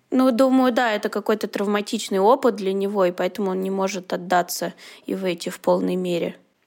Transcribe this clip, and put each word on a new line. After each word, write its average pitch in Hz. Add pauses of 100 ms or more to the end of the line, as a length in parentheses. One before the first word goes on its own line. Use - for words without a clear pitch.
(120)
Ну, 262
думаю, 254
да, 233
это 208
какой-то 214
травматичный 208
опыт 233
для 190
него, 196
и 175
поэтому 190
он 185
не 190
может 190
отдаться 180 (320)
Иветти 185
в -
полной 180
мере. 175 (300)